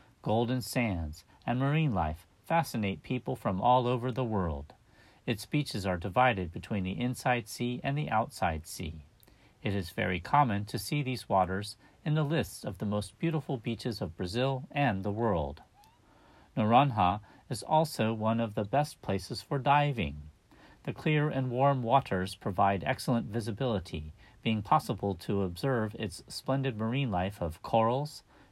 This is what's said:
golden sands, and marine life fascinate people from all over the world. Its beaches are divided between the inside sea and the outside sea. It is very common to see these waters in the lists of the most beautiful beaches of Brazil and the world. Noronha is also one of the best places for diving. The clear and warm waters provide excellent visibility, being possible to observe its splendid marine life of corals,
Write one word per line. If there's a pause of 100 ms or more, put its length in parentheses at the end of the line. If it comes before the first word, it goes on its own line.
(200)
golden
sands, (240)
and
marine
life (180)
fascinate
people
from
all
over
the
world. (520)
Its
beaches
are
divided
between
the
inside
sea
and
the
outside
sea. (580)
It
is
very
common
to
see
these
waters (280)
in
the
lists
of
the
most
beautiful
beaches
of
Brazil
and
the
world. (960)
Noronha (280)
is
also
one
of
the
best
places
for
diving. (680)
The
clear
and
warm
waters
provide
excellent
visibility, (300)
being
possible
to
observe
its
splendid
marine
life
of
corals, (280)